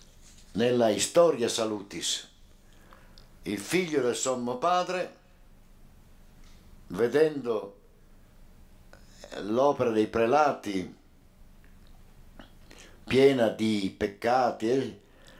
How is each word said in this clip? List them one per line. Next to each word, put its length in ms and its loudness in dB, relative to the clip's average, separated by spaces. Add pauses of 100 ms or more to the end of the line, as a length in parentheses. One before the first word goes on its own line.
(520)
nella 380 2
Historia 580 2
Salutis. 800 -6 (1120)
Il 160 -6
figlio 440 -2
del 120 0
Sommo 440 -4
Padre, 580 -2 (1700)
vedendo 880 -2 (1600)
l'opera 480 0
dei 180 2
prelati 840 0 (2000)
piena 440 4
di 480 -2
peccati, 720 -2
eh, 320 -2 (400)